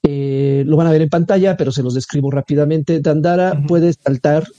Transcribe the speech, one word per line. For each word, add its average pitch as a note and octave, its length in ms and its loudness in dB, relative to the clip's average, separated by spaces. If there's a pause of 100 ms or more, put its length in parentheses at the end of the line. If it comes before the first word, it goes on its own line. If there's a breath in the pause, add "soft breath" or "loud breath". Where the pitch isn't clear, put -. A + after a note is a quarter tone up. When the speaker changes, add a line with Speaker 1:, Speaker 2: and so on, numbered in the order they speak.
Speaker 1:
eh, C#3 600 0
lo D3+ 120 2
van E3 100 2
a E3 40 4
ver D#3 100 4
en D#3 80 0
pantalla, F#3 480 0
pero C#3 160 -2
se C3 100 -4
los B2 120 -4
describo C#3 360 -4
rápidamente. D3 680 -2
Dandara F3 560 0
Speaker 2:
Ujú. C#3+ 100 -4
Speaker 1:
puede E3+ 260 2
saltar D3 540 -2 (120)